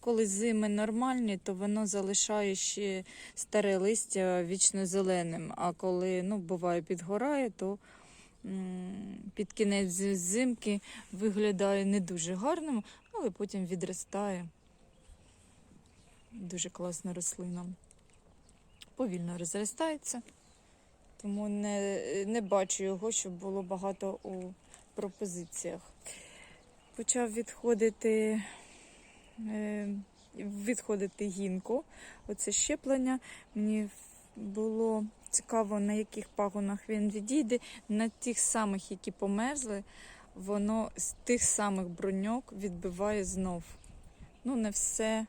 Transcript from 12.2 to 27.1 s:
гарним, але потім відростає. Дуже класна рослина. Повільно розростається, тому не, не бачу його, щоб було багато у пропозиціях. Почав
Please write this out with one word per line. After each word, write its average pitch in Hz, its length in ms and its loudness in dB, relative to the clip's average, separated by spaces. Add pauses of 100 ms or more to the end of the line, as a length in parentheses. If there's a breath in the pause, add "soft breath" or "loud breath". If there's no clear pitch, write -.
гарним, 285 500 0 (280 loud breath)
але 339 180 0
потім 196 360 -4
відростає. 185 840 -4 (1800)
Дуже 185 380 -6
класна 180 440 -4
рослина. 180 520 -6 (1300)
Повільно 175 420 -2
розростається, 214 840 -4 (1000 soft breath)
тому 208 260 -2
не, 202 760 0
не 226 140 2
бачу 190 440 2
його, 196 280 0
щоб 196 200 -2
було 190 300 -4
багато 190 600 -4
у 185 300 -8 (440 loud breath)
пропозиціях. 185 840 -6 (1160 loud breath)
Почав 240 360 2